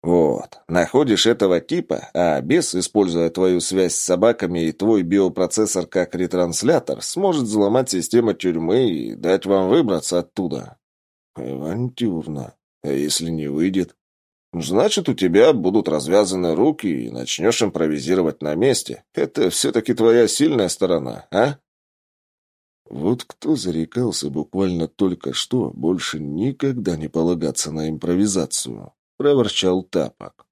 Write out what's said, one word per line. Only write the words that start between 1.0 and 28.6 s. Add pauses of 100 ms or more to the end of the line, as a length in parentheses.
этого
типа,
а
бес,
используя
твою
связь
с
собаками
и
твой
биопроцессор
как
ретранслятор,
сможет
взломать
систему
тюрьмы
и
дать
вам
выбраться
оттуда». (580)
«Авантюрно. (280)
А
если
не
выйдет?» (560)
«Значит,
у
тебя
будут
развязаны
руки
и
начнёшь
импровизировать
на
месте. (100)
Это
всё-таки
твоя
сильная
сторона,
а?» (1300)
Вот
кто
зарекался
буквально
только
что
больше
никогда
не
полагаться
на
импровизацию, (240)